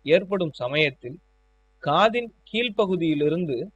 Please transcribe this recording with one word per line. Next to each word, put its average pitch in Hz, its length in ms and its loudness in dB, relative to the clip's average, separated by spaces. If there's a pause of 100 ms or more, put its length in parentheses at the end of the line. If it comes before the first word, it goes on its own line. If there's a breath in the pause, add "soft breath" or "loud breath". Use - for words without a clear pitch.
ஏற்படும் 180 480 2
சமயத்தில் 139 680 -2 (640)
காதின் 220 480 2 (220)
கீழ்ப்பகுதியிலிருந்து 170 1200 0